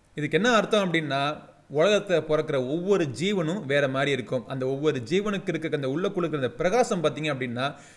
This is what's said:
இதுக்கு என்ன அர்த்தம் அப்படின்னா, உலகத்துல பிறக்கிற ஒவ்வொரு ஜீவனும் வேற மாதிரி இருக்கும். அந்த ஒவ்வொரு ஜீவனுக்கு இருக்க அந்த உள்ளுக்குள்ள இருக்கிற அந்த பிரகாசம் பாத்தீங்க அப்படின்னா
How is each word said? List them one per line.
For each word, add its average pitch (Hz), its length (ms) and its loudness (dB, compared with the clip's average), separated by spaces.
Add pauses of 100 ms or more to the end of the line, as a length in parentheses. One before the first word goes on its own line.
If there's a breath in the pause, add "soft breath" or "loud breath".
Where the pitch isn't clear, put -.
(140)
இதுக்கு 147 220 -2
என்ன 226 200 4
அர்த்தம் 196 360 2
அப்படின்னா, 147 440 0 (400)
உலகத்துல 180 480 2
பிறக்கிற 151 320 0
ஒவ்வொரு 170 500 2 (140)
ஜீவனும் 180 440 0
வேற 139 240 2
மாதிரி 139 220 0
இருக்கும். 123 360 -4
அந்த 131 200 -4
ஒவ்வொரு 139 340 0 (100)
ஜீவனுக்கு 196 380 -2
இருக்க 160 240 -2
அந்த 139 160 -2
உள்ளுக்குள்ள 180 280 -2
இருக்கிற 165 200 -2
அந்த 127 140 0
பிரகாசம் 185 540 0
பாத்தீங்க 147 180 0
அப்படின்னா 131 520 -4 (220 loud breath)